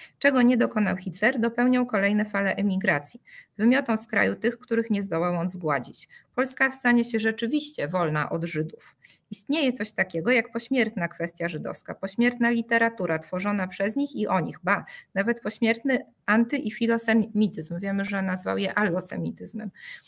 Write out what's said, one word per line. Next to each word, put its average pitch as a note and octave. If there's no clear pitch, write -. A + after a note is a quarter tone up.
Czego C4
nie A#3+
dokonał G#3+
Hitler, A3
dopełnią B3
kolejne G#3
fale G3
emigracji. F#3+
Wymiotą A#3+
z G#3+
kraju G3+
tych, A#3
których A3+
nie G3+
zdołał F3
on E3+
zgładzić. D3+
Polska C4
stanie A#3+
się A#3
rzeczywiście A3
wolna D#3
od E3
Żydów. D#3
Istnieje C#4
coś A3
takiego F#3
jak A3+
pośmiertna A3+
kwestia E3+
żydowska, -
pośmiertna A#3
literatura A3+
tworzona F#3+
przez G3+
nich C#4
i G#3
o F#3+
nich, -
ba, F3+
nawet A3
pośmiertny A#3
anty- A3+
i A3
filosemityzm”. A3
Wiemy, G3
że G3
nazwał F#3+
je G3
allosemityzmem. F3+